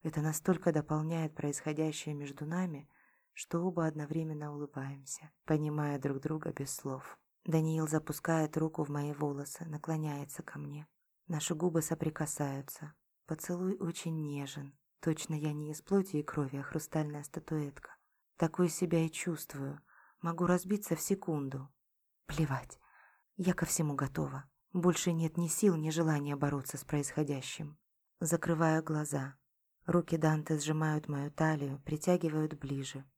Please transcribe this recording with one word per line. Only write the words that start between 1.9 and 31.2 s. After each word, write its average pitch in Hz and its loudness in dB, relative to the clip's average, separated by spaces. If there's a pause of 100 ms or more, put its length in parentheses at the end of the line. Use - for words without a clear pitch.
между 143 -8
нами, 165 -4 (440)
что - -4
оба 170 2
одновременно 151 -2
улыбаемся, 139 -8 (140)
понимая 151 2
друг 135 -2
друга 156 -2
без - -6
слов. - -8 (260)
Даниил 160 2
запускает 156 0
руку 160 0
в 143 -4
мои 147 -2
волосы, 143 -4
наклоняется 151 -4
ко - -10
мне. 147 -10 (400)
Наши 160 -2
губы 165 2
соприкасаются. 151 -2 (320)
Поцелуй 180 -2
очень 160 -4
нежен. 143 -8 (240)
Точно 156 0
я 151 0
не 151 -6
из 151 -10
плоти 190 2
и 147 0
крови, 139 -2
а 139 -4
хрустальная 151 -2
статуэтка. - -6 (420)
Такой 170 4
себя 165 2
и 160 -2
чувствую. 143 -6 (400)
Могу 170 2
разбиться 180 4
в - -6
секунду. 139 0 (560)
Плевать. 143 -2 (560)
Я 180 2
ко 170 2
всему 151 2
готова. 139 -2 (260)
Больше 175 4
нет 165 2
ни 170 0
сил, 180 6
ни 156 2
желания 151 2
бороться 139 0
с - -10
происходящим. 147 -2 (440)
Закрываю 160 4
глаза. 147 -2 (500)
Руки 170 2
Данте 156 4
сжимают 151 2
мою 143 -2